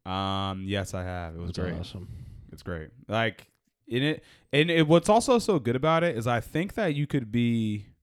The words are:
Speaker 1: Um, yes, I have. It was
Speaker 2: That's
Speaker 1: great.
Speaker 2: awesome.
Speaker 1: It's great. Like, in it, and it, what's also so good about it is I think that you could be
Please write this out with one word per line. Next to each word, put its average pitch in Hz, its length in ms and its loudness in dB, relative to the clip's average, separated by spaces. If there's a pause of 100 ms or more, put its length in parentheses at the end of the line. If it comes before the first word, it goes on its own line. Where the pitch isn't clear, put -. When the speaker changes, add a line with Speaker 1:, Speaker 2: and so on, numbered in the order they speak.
(120)
Speaker 1:
Um, 98 520 -4
yes, 98 300 -4
I 92 100 -6
have. 87 300 -8
It 82 60 -12
was 85 120 -8
Speaker 2:
That's - 60 -10
Speaker 1:
great. 90 220 -4
Speaker 2:
awesome. 90 280 -12 (440)
Speaker 1:
It's 80 100 -18
great. 82 280 -10 (180)
Like, 113 380 -2 (420)
in 123 140 -2
it, 151 220 -2 (280)
and 156 180 4
it, 165 160 6
what's 165 220 6
also 240 300 6
so 202 200 2
good 117 180 0
about 160 280 2
it 156 120 -2
is 117 100 -4
I 120 140 0
think 165 340 -4
that 180 200 0
you 147 120 0
could 117 260 -2
be 113 540 2 (160)